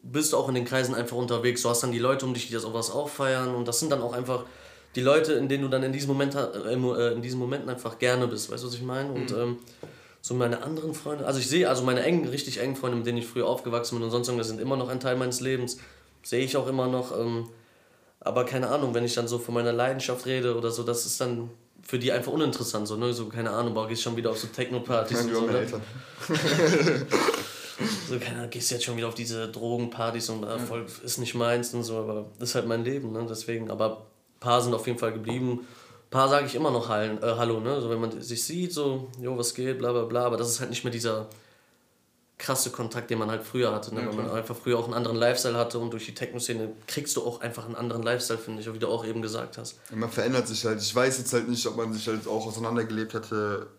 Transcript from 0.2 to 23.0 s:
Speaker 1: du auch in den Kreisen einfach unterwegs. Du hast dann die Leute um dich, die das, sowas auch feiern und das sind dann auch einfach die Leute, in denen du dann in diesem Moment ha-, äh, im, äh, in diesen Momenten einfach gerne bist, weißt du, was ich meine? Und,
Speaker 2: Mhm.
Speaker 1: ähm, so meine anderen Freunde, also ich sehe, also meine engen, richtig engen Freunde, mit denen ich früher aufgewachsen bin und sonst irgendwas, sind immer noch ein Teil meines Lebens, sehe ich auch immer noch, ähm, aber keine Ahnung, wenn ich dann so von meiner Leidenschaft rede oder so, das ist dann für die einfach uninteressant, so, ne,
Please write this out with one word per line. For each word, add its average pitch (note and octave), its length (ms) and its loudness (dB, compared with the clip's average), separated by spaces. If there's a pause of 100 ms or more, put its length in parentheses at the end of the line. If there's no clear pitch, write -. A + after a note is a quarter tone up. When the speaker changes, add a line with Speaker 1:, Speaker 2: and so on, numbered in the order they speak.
Speaker 1:
du - 40 6
auch C3+ 120 2
in B2+ 60 2
den B2 100 2
Kreisen B2+ 300 2
einfach A#2 200 -2
unterwegs. A#2+ 460 2
Du B2 80 2
hast A#2+ 140 2
dann B2 80 0
die A#2+ 80 0
Leute C3+ 260 2
um B2+ 80 0
dich, A#2 140 -4
die A#2 60 -8
das, A2+ 100 -2
sowas A2+ 260 -2
auch C#3+ 180 -2
feiern C3 460 0
und A#2+ 140 0
das A#2+ 120 0
sind D#3 120 0
dann C3+ 100 2
auch A#2 120 -2
einfach B2 320 -2 (500)
die B2 60 0
Leute, D3+ 320 6
in C3 140 4
denen C#3 160 2
du B2 60 0
dann C3 140 2
in C3+ 100 0
diesem C#3 160 -2
Moment C#3 260 2
ha-, C3 140 0 (180)
äh, A#2 60 0
im, B2+ 100 2 (100)
äh, A#2 180 4
in A#2 100 -2
diesen B2+ 180 -4
Momenten C3 300 -2
einfach A#2+ 300 -6
gerne B2 280 4
bist, G#2+ 240 -4
weißt - 120 -6
du, B2 40 -6
was A#2+ 60 -6
ich A#2+ 80 -6
meine? C3 300 -4
Und, A#2+ 200 -2
Speaker 2:
Mhm. G2+ 60 0
Speaker 1:
ähm, A#2+ 200 0 (680)
so B2 120 -2
meine A#2+ 280 2
anderen D#3 300 -4
Freunde, D3 320 -4
also C3+ 140 2
ich A#2 100 0
sehe, E3+ 200 6
also B2+ 140 2
meine B2+ 200 4
engen, D#3+ 240 4
richtig B2+ 320 -4
engen C3 160 0
Freunde, B2 220 0
mit A#2 100 0
denen A#2+ 120 0
ich A#2+ 80 -4
früher A#2+ 200 0
aufgewachsen A#2+ 480 0
bin A#2 80 0
und A2+ 80 0
sonst A#2+ 160 2
irgendwas, A#2 220 0
sind A2 120 -6
immer C3+ 140 0
noch B2+ 140 -2
ein B2+ 100 -2
Teil B2+ 160 0
meines B2+ 240 0
Lebens, B2+ 380 -2 (440)
sehe B2 240 0
ich C3 120 0
auch B2+ 100 2
immer C3 200 2
noch, B2 320 0
ähm, A#2 300 -2 (680)
aber B2 260 2
keine B2+ 240 0
Ahnung, C3+ 240 2
wenn A#2 100 2
ich A#2+ 120 0
dann A#2+ 120 0
so A#2+ 120 0
von A#2+ 160 -4
meiner A#2 180 2
Leidenschaft B2+ 540 0
rede B2 280 2
oder A#2 140 0
so, A2+ 140 -2
das A#2+ 240 0
ist - 140 -2
dann A#2+ 280 -2 (320)
für - 160 -4
die A#2+ 140 2
einfach B2 200 0
uninteressant, B2 560 0
so, G#2+ 100 -2
ne, B2 160 2